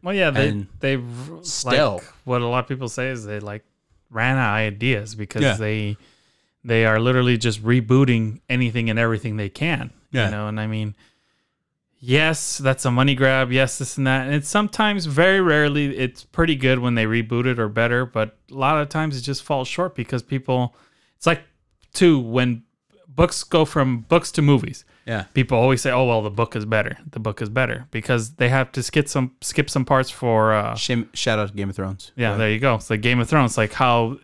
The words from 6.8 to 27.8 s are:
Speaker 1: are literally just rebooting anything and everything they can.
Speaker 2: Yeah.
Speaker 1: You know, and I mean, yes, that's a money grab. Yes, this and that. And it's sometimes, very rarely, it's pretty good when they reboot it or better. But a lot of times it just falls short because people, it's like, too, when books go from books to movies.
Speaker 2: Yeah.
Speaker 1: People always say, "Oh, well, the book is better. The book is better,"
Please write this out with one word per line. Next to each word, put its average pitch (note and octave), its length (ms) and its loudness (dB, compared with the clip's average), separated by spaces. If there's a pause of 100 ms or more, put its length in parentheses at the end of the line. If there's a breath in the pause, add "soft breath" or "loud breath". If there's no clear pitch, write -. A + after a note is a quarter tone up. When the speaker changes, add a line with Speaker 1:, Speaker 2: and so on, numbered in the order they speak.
Speaker 1:
are A2 140 4
literally B2 380 2
just A2 260 -2
rebooting A#2+ 840 2
anything A#2+ 400 0
and A2 100 0
everything A2+ 380 -2
they G2+ 120 -4
can. D3 420 -4 (200)
Speaker 2:
Yeah. A#2+ 140 0
Speaker 1:
You G2 60 -2
know, G#2+ 180 -6
and G#2+ 100 -6
I G#2+ 80 -4
mean, A2 260 -6 (1080)
yes, D3+ 580 0
that's C3 280 0
a C3 60 2
money C3 240 4
grab. C3 360 2
Yes, C3 260 2
this - 200 -8
and C3+ 100 0
that. C3 180 0
And C#3+ 100 -2
it's D3 140 -4
sometimes, G#3 560 0
very F3 360 4
rarely, D3 560 2
it's B2+ 260 -4
pretty E3 320 0
good C3 240 2
when A#2+ 160 0
they A2+ 100 2
reboot A#2 400 0
it B2 140 0
or G#2+ 100 0
better. A#2 360 0
But A2 320 -4 (140)
a B2 40 -16
lot C#3 240 0
of D3 100 -4
times D#3 280 -4
it B2 40 -10
just C3 220 -8
falls C3 240 -4
short F3+ 280 -4
because A#2+ 280 -6
people, B2+ 520 -2 (400 soft breath)
it's - 120 -10
like, E3 140 2 (520)
too, E3 260 6
when A#2+ 440 -2 (440)
books D#3 360 0
go D#3+ 220 2
from C3 360 0
books - 320 0
to - 80 0
movies. C#3+ 440 2 (220 soft breath)
Speaker 2:
Yeah. A2 160 -4 (100)
Speaker 1:
People C3 240 2
always B2 240 4
say, C#3 80 -2
"Oh, B2+ 160 2
well, A#2 160 2
the G#2+ 80 -4
book A2 240 -2
is G#2+ 120 -6
better. G#2+ 320 -2 (120)
The - 120 -12
book G#2+ 200 -6
is A2 60 -6
better," A#2+ 440 -4